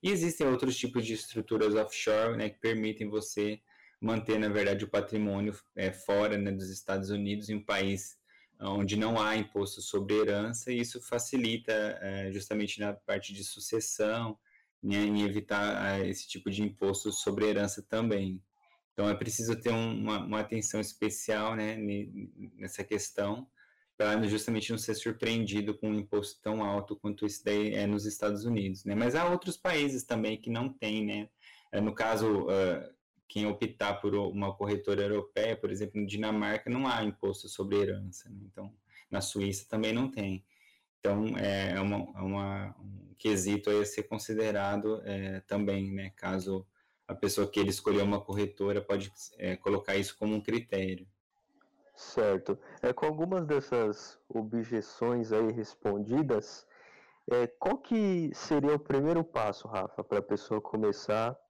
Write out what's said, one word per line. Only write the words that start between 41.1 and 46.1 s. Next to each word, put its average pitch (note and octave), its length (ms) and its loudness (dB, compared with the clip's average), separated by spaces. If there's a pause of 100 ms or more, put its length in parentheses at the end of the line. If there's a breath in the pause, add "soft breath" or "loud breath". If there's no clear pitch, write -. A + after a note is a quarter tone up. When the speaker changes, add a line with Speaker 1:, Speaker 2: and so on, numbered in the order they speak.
Speaker 1:
é, G2 380 0
é G2 40 0
uma, G2+ 160 2 (220)
é - 20 -6
uma, G2 600 -2
um G2 360 -16
quesito G2+ 540 2
aí G#2 100 6
a G#2 40 4
ser G#2 200 -4
considerado, G#2+ 1000 0
é, F#2+ 420 -4
também, G2 460 0
né? G2 240 -6